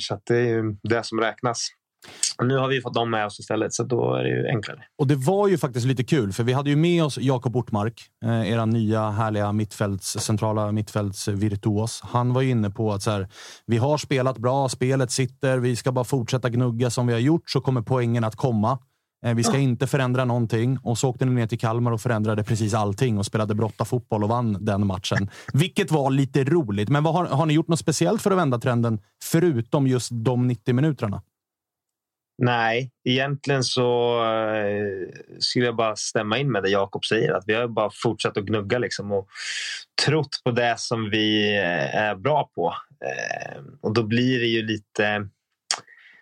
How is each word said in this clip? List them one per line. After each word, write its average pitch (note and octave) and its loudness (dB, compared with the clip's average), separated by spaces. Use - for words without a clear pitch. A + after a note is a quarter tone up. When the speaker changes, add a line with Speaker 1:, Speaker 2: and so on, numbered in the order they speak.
Speaker 1:
så - -6
att G2 -8
det A#2+ 0
är A#2+ 2
ju A2 -2
det A2+ 0
som A2 -4
räknas. A#2 -4
Och B2+ 0
nu C3+ 2
har C3 0
vi C3+ 0
fått A#2+ -6
dem A#2 0
med G#2+ 0
oss - -8
istället, A2 -2
så - -2
då B2 0
är B2+ 0
det - 0
ju - 0
enklare. - -4
Speaker 2:
Och C#3+ 2
det D3 4
var G3 2
ju F3+ 2
faktiskt B2 -2
lite B2+ 0
kul, G#2+ 2
för A#2 -2
vi B2 2
hade C#3 0
ju D3 4
med E3+ 4
oss C#3 -4
Jakob B2 0
Ortmark, A2+ -2
eh, A2+ 0
era A#2 0
nya A2 0
härliga G#2 0
mittfälts-, G#2 -4
centrala G#2+ 0
mittfältsvirtuos. G#2 -2
Han B2 0
var C3 2
ju C3 0
inne G#2+ 0
på G#2+ -2
att G2 -4
så A2+ -2
här, G2 -2
"Vi A2+ 2
har C#3+ 2
spelat B2+ -2
bra, C3 2
spelet C3 0
sitter, C3 0
vi B2 0
ska C3 -2
bara B2+ 0
fortsätta B2 -2
gnugga A#2+ 2
som B2 0
vi A#2+ 2
har A#2 2
gjort, D#3 2
så C#3 0
kommer B2+ 0
poängen A#2+ 0
att A2 -4
komma. A#2+ 2
Eh, A#2 0
vi A#2 2
ska A3+ 2
Speaker 1:
Ja. C3+ 2
Speaker 2:
inte C3 2
förändra B2+ 0
någonting." A#2+ 0
Och A#2+ -2
så C#3 2
åkte B2+ -2
ni B2+ 2
ner A#2 2
till A2+ -4
Kalmar A#2 0
och A2 -2
förändrade G#2+ 0
precis G#2+ 0
allting G#2+ 0
och G2 -2
spelade G#2+ 0
brotta A2 -2
fotboll A2+ -2
och G#2 0
vann A#2 0
den G2+ 0
matchen. F#2+ -2
<laughs> - -18
Vilket F3+ 2
var C#3+ 4
lite C3+ 2
roligt. G#2 2
Men C#3+ 2
vad D#3+ 2
har, F3+ 2
har C#3 2
ni D3 4
gjort D#3+ 2
något E3+ 2
speciellt E3+ 0
för G3+ 2
att F#3+ 2
vända C3+ 2
trenden, A#2 0
förutom D3+ 2
just B2+ 2
de B2 0
nittio B2 0
minuterna? B2 0
Speaker 1:
Nej, A#2+ 2
egentligen C3+ 0
så, A#2+ 2
eh, G#2 -2
skulle - 0
jag A#2 -2
bara A2 0
stämma A2 -2
in C#3 0
med G2+ 0
det G2 2
Jakob G2 0
säger, A2+ 2
att F#2 -4
vi G#2+ 2
har A#2+ 0
bara G#2+ 0
fortsatt A2 0
att G#2 -2
gnugga G#2+ -2
liksom G2+ -4
och G2 -2
trott D3 0
på B2+ 0
det A#2 2
som A2 -4
vi, G#2+ 2
eh, F2 0
är G#2 0
bra C3+ -2
på. E2 -2
Eh, - -8
och G#2+ -2
då A#2 2
blir B2 2
det A#2 0
ju A2+ 0
lite G#2 -2